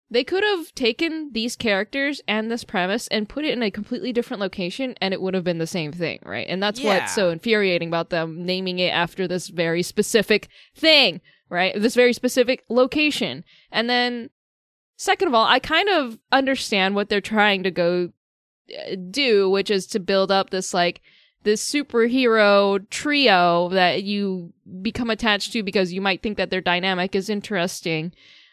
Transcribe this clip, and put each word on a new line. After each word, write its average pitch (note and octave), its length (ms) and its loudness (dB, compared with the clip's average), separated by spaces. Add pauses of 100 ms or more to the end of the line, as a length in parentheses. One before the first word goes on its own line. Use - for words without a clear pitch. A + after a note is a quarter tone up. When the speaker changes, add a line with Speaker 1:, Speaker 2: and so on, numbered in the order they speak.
(120)
Speaker 1:
they A#3+ 120 2
could F#4+ 200 -2
have G4 300 -2
taken D4 600 -2
these A3 220 -4
characters B3 720 -2
and A3 220 -2
this A#3 140 -6
premise G3 460 -2
and G#3+ 200 -4
put D4+ 160 -6
it - 80 0
in A#3+ 80 -4
a A3 80 0
completely A#3 420 -6
different A#3 300 -4
location, G3 580 -6
and F#3+ 140 -2
it - 80 -4
would F#3 140 -2
have F#3 80 -2
been E3+ 160 -2
the E3 80 -2
same D#3 240 -4
thing, D#3 340 -6
right? A2 240 -8
And F#3+ 140 -4
that's G#3+ 160 -2
Speaker 2:
Yeah. C4 220 2
Speaker 1:
what's G3 120 -6
so F#3 160 2
infuriating F3 600 2
about E3+ 200 -2
them E3 340 -4
naming F#3 360 -2
it F3+ 100 2
after F3 380 -2
this F3 220 -6
very E3 340 0
specific - 640 0 (280)
thing, C#4+ 460 4 (280)
right? F#3 300 -2
This G#3+ 140 2
very B3 200 6
specific B3 560 0
location. B3+ 760 0 (280)
And A#3 160 -2
then, B3 440 -2 (640)
second F#4 300 0
of C4 80 2
all, A3+ 100 4
I A#3+ 140 4
kind E4+ 300 0
of C4+ 280 0 (140)
understand B3+ 640 0
what G3+ 140 -2
they're G3+ 120 0
trying G#3 420 2
to F#3+ 80 0
go, F3 380 0 (640)
uh, - 200 -10 (160)
do, G#3+ 360 2
which G3 220 0
is G3 180 -2
to G#3+ 120 -4
build F#3+ 320 0
up F#3+ 180 2
this, F#3 240 -4
like, F3 280 0 (420)
this G#3+ 280 0
superhero A3+ 1080 4 (100)
trio F3+ 800 4
that F3+ 340 2
you G3 500 -4 (280)
become A3+ 300 -4
attached G#3+ 420 -2
to A#3 80 -2
because F#3 320 0
you F#3+ 80 -4
might F#3+ 220 -2
think G#3 140 -4
that F#3 120 -2
their F#3 120 -2
dynamic F3+ 540 -2
is F#3+ 140 -2
interesting. F3+ 800 -4 (420)